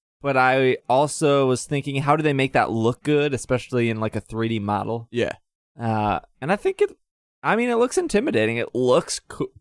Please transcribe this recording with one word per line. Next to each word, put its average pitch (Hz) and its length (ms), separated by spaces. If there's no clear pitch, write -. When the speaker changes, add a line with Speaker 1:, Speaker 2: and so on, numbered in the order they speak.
Speaker 1:
but 139 140
I 131 420
also 139 580
was 127 200
thinking, 139 360
how 147 140
do 160 60
they 151 100
make 135 200
that 117 180
look 113 320
good, 147 320
especially 120 560
in, 110 100
like, 110 160
a 107 40
three 113 280
D 113 100
model? 104 520
Speaker 2:
Yeah. 113 220
Speaker 1:
Uh, 107 420
and 151 120
I 208 40
think 381 240
it, 403 100
I 160 140
mean, 240 140
it 240 60
looks 254 220
intimidating. 202 580
It - 180
looks 127 460
co-, - 280